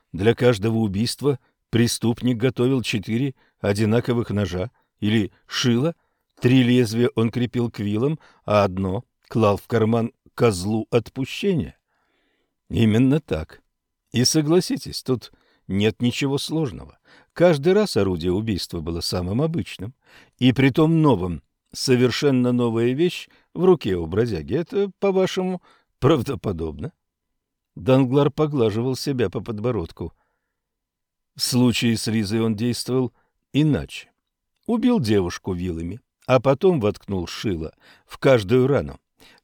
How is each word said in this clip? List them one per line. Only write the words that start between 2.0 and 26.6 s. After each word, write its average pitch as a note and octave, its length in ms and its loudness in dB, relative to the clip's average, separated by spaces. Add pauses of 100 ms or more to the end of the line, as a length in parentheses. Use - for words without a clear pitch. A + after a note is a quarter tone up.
готовил B2+ 440 0
четыре A#2 540 -4 (240)
одинаковых A2 720 0
ножа F#2+ 400 -4 (280)
или G#2 320 0 (140)
шила? C3 500 0 (440)
Три B2+ 240 4
лезвия A#2+ 520 2
он A2+ 140 0
крепил A#2+ 400 -4
к - 100 -14
вилам, A2 400 -2 (260)
а G#2 180 2
одно F#2+ 400 -2 (240)
клал G#2 300 2
в - 100 -12
карман A2+ 440 0 (220)
козлу A2 580 0
отпущения? C3 880 -4 (920)
Именно A#2+ 500 2
так. - 420 -8 (500)
И A#2+ 140 0
согласитесь, D#3 800 -2
тут - 280 -4 (360)
нет G2+ 340 0
ничего C3+ 360 -2
сложного. D3+ 640 -6 (340)
Каждый E3 400 4
раз G3+ 240 0
орудие F#2 360 0
убийства G2 460 -4
было E2+ 220 -6
самым F#2+ 400 -4
обычным, C#3 520 -6 (440)
и B2+ 140 4
притом D#3 500 4
новым. F#2 420 0 (300)
Совершенно B2 800 2
новая A#2+ 420 0
вещь E3 360 -2 (240)
в - 100 -6
руке F3 320 4
у E2+ 100 -2
бродяги. F#2 500 -2
Это, F#3+ 440 -4
по-вашему, F#3 640 -2 (380)
правдоподобно? G#2+ 920 -2 (840)